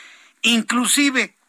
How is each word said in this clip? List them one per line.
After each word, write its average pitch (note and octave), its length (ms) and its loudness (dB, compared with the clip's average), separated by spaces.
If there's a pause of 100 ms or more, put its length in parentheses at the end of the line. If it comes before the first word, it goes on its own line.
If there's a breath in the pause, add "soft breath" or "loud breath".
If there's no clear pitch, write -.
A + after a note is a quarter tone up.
(420 loud breath)
inclusive A#3 920 0 (140)